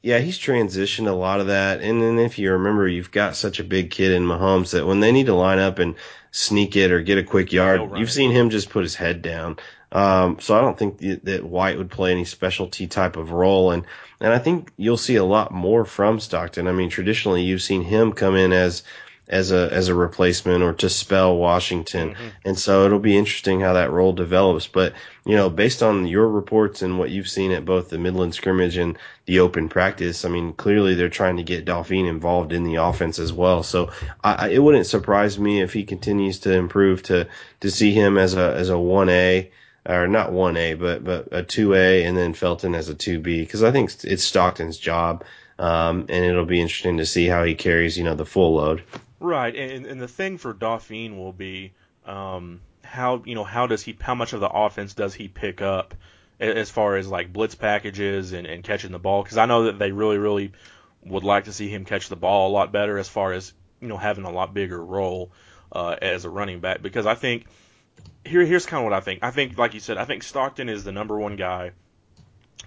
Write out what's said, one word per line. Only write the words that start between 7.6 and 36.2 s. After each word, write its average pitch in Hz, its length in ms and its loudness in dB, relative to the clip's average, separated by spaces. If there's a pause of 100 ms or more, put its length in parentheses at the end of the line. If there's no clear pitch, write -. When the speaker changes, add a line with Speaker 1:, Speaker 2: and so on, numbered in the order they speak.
Speaker 2:
He'll 107 80 -6
run 98 120 -6
Speaker 1:
you've 113 80 -2
Speaker 2:
it. 120 40 -4
Speaker 1:
seen 135 200 2
him 120 180 4
just 107 200 -4
put 101 120 -2
his 87 140 -6
head 85 260 -4
down. 82 340 -8 (340)
Um, 92 500 4
so 107 160 2
I 113 40 6
don't 123 180 2
think 101 200 -4
th-, 95 260 -4
that 95 200 -4
White 90 340 -2
would 92 120 -8
play 92 220 0
any 87 120 0
specialty 92 640 -6
type 92 300 -2
of 82 160 -8
role. 92 380 4
And, 85 140 -2 (360)
and 110 120 4
I 120 60 4
think 160 380 -2
you'll 110 200 0
see 123 200 0
a 98 80 4
lot 101 280 2
more 98 320 2
from 104 360 0
Stockton. 87 480 -4
I 90 40 0
mean, 90 180 0
traditionally, 95 520 0
you've 92 200 -2
seen 95 200 -2
him 107 300 2
come 95 240 2
in 92 160 6
as, 90 300 2 (460)
as 95 240 0
a, 90 200 2
as 90 160 0
a 90 60 2
replacement 90 680 2
or 85 120 2
to 92 160 0
spell 95 460 2
Washington. 87 720 0
Speaker 2:
Mm-hmm. 117 180 -14 (160)
Speaker 1:
And 95 140 -2
so 98 260 4
it'll 101 140 6
be 101 180 4
interesting 98 440 0
how 92 120 2
that 90 180 2
role 92 220 4
develops. 90 540 2
But, 92 260 0 (320)
you 107 120 2
know, 98 140 4
based 104 320 0
on 101 240 2
your 101 220 4
reports 104 540 0
and 92 160 -2
what 90 120 -2
you've 95 180 -6
seen 95 240 -2
at 85 120 -2
both 90 240 0
the 82 100 -8
Midland 90 360 -2
scrimmage 90 420 0
and 85 220 -2 (260)
the 90 160 2
open 87 280 2
practice, 90 560 -2
I 90 40 -4
mean, 85 240 -4
clearly 101 420 2
they're 87 140 0
trying 90 300 0
to 85 60 -6
get 87 200 -6
Dolphine 90 440 -2
involved 85 440 -2
in 85 120 -2
the 82 120 -2
offense 82 420 0
as 82 140 -4
well. 87 300 2
So 87 300 -2 (300)
I, 104 120 2
I, 101 140 -2
it 98 100 4
wouldn't 143 280 8
surprise 101 520 0
me 104 240 2
if 90 100 -2
he 104 120 -4
continues 98 560 -2